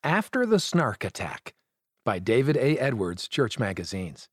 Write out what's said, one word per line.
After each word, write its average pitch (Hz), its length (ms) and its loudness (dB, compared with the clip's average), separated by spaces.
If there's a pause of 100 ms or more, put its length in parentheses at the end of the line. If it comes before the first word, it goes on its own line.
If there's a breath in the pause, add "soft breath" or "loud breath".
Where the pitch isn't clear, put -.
After 208 400 0
the 220 140 4
Snark 143 460 0
Attack - 500 -8 (500)
by 101 140 0
David 127 380 2
A. 139 220 2
Edwards, 101 500 -2
Church 120 280 0
Magazines. 92 760 -6